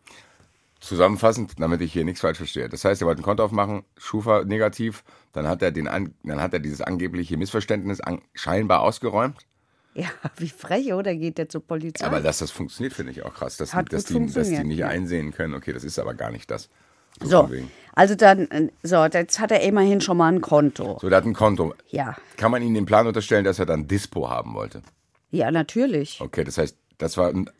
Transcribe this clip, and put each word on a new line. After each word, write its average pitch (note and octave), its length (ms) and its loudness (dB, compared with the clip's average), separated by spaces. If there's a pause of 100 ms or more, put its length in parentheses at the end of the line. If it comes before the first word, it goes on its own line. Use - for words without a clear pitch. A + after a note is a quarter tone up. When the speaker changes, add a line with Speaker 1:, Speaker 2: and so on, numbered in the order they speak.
(800)
Speaker 1:
Zusammenfassend, G#2 800 2
damit E2 220 0
ich D#2+ 120 -6
hier E2+ 100 0
nichts F2 180 -4
falsch D#2+ 180 -2
verstehe. B1+ 280 -8
Das - 160 -12
heißt, G2 200 2
er E2+ 40 2
wollte D#2 140 0
ein - 20 -8
Konto G#2+ 200 0
aufmachen, G2+ 400 -2 (140)
Schufa G#2+ 480 0
negativ, G#2+ 580 -2 (280)
dann D2+ 160 -4
hat F2 140 -2
er F2+ 80 2
den D2+ 180 -4
an-, F#2 360 -6
dann D2 180 -4
hat F2+ 120 -2
er F2 60 -2
dieses D2 220 -8
angebliche F2 560 -4
Missverständnis G2 640 -4
an-, - 200 -8 (120)
scheinbar F#2 480 0
ausgeräumt. A2+ 560 -2 (560)
Speaker 2:
Ja, F3 140 -8 (160)
<laughs> - 140 -10
wie E3 120 -8
frech, A3+ 420 -4
oder? F#3+ 220 -2
Geht E3 240 -6
der D#3+ 120 -6
zur D#3+ 120 -8
Polizei? D#3+ 420 -8
Speaker 1:
Aber D#3 160 -2
dass D2+ 200 -2
das D#2+ 100 -6
funktioniert, A2+ 440 -8
finde C2 180 -10
ich - 120 -14
auch - 120 -12
krass, - 220 -10
dass, D#2+ 180 -6
Speaker 2:
Hat - 180 -4
Speaker 1:
dass G2 120 -2
Speaker 2:
gut - 40 -14
Speaker 1:
die, - 40 -4 (120)
dass - 80 -6
die - 80 0
Speaker 2:
funktioniert, E3+ 240 0
Speaker 1:
nicht D#2 140 -4
Speaker 2:
ja. - 80 -2
Speaker 1:
einsehen E2+ 440 -4
können, D#2+ 220 -6
okay, C#2 180 -10
das B1 120 -10
ist D2 160 -10
aber A#1 160 -6
gar A1+ 160 -8
nicht A1+ 180 -14
das. A1 180 -10 (540)
So C#3+ 80 -6
Speaker 2:
So, E3+ 140 8
Speaker 1:
von B2+ 80 0
wegen. B2+ 200 -8 (220)
Speaker 2:
also G3 220 6
dann, G3 340 6
äh, D#3 200 0 (120)
so, E3 240 4
jetzt F3 340 0
hat A3 120 -2
er A3 100 4
immerhin G3 400 4
schon F3+ 160 0
mal E3 160 6
ein F3+ 80 2
Konto. C3+ 580 2
Speaker 1:
So, F#2 100 -2
der F#2 80 8
hat F#2+ 80 6
ein A2+ 100 0
Konto. F2+ 400 2 (140)
Speaker 2:
Ja. C3 280 -4 (200)
Speaker 1:
Kann A2 120 2
man A#2+ 140 0
ihm A2+ 100 2
den G2+ 140 2
Plan A2 180 6
unterstellen, G#2+ 380 2
dass F#2+ 160 0
er F2 80 0
dann D#2 200 -2
Dispo D2+ 440 -4
haben A#1 240 -6
wollte? G#1+ 260 -10 (480)
Speaker 2:
Ja, D3 220 0
natürlich. E3 680 0
Speaker 1:
Okay, - 240 -4
das C#2 140 -6
heißt, D#2 180 -2 (220)
das E2 200 -4
war F2+ 120 4
n-, - 300 -4